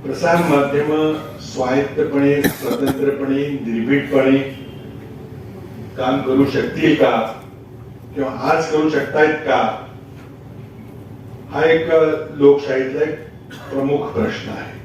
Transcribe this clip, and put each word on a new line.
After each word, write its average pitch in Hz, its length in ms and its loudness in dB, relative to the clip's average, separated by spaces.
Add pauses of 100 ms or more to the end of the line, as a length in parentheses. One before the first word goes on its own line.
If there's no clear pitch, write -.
प्रसार 170 320 2
माध्यम 151 800 2 (240)
स्वायत्तपणे, 139 1000 2
स्वतंत्रपणे, 135 1040 0
निर्भीडपणे 131 920 2 (1600)
काम 131 260 0
करू 131 220 0
शकतील 151 500 0
का, 120 460 0 (760)
किंवा 135 160 -4
आज 160 420 0
करू 151 160 2
शकतायत 151 460 2
का, 127 520 0 (1600)
हा - 120 0
एक, 165 280 4
अ, 156 440 4
लोकशाहीतला 143 680 6
एक - 320 -4 (360)
प्रमुख 135 280 0
प्रश्न - 500 -2
आहे. - 260 -10 (100)